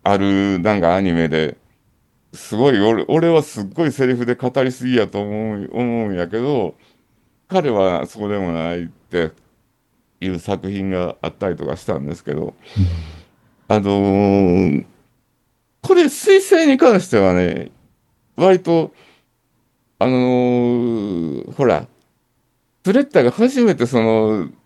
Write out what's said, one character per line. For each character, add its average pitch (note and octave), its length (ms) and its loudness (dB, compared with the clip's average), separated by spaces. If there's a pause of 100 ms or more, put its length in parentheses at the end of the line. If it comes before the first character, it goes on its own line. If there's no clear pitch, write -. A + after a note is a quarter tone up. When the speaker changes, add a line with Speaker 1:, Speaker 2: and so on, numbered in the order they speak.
Speaker 1:
あ G2+ 140 2
る、 G2 420 0
な G#2 160 0
ん F#2+ 60 -2
か E2+ 140 2
ア G2 60 0
ニ F#2 100 0
メ E2 160 0
で、 D#2 300 -2 (760)
す - 240 -12
ご C3 160 4
い、 G#2+ 80 2
俺、 G#2+ 280 2
俺 E3 220 2
は D#3 140 4
す G#2+ 200 -10
っ - 100 -6
ご E3 120 -2
い C#3+ 60 -2
セ C3 160 -2
リ B2+ 60 0
フ A#2+ 120 -4
で A#2+ 100 -2
語 B2+ 280 -2
り B2+ 80 -2
す B2 160 -12
ぎ B2+ 80 0
や G#2 120 2
と G2+ 140 -6
思 G#2 340 -6
う、 G2+ 180 -10
思 A#2 340 -2
う G2+ 40 -6
ん F#2+ 40 -6
や F2 120 -4
け G2+ 100 -6
ど、 A#2+ 380 -2 (720)
彼 F3 220 -2
は F#2+ 360 0
そ G#2 220 -10
う G#2 40 -4
で G#2 60 -2
も F2+ 160 -4
な E2 200 -6
い F2 120 -8
っ - 20 -14
て E2 440 -6 (880)
い F#2 100 -6
う F2 100 -6
作 F#2+ 300 -6
品 F#2+ 200 -6
が F2+ 320 -4
あ - 60 -6
っ - 40 -6
た - 180 -6
り E2+ 60 -4
と D#2 100 -10
か - 120 -6
し - 80 -18
た F2 120 -4
ん C#2 80 -8
で D2 100 -8
す - 80 -20
け D2 100 -8
ど、 D#2 80 -6
Speaker 2:
う D#2 60 -6
ん。 - 60 -12 (1120)
Speaker 1:
あ G#2+ 120 2
の G2 120 -2
ー、 G2 920 2 (960)
こ - 120 2
れ、 F4 160 4
水 G4 300 4
星 E4 280 4
に C4+ 100 4
関 A3+ 240 4
し - 80 -12
て A#2+ 80 2
は F#2+ 160 4
ね、 F2 380 -2 (640)
割 F#3 240 4
と、 E3 340 -2 (1040)
あ A2+ 80 2
の B2+ 100 2
ー、 A#2+ 1400 -2
ほ C#3 120 -2
ら、 F2+ 220 2 (960)
プ F#3 100 0
レ C4+ 80 4
ッ C#4 40 0
タ F3 180 2
が B2 80 4
初 B3+ 300 0
め G3+ 140 4
て A#2+ 100 0
そ A#2+ 160 0
の A2 480 0 (160)